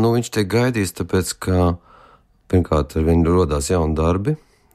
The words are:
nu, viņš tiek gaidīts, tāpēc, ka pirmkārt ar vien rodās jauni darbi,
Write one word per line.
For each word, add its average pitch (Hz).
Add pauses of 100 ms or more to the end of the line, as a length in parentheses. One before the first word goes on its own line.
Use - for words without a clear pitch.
nu, 113
viņš 117
tiek 104
gaidīts, 113
tāpēc, 92 (100)
ka 90 (880)
pirmkārt 78
ar 78
vien 82
rodās 80
jauni 80
darbi, 87 (420)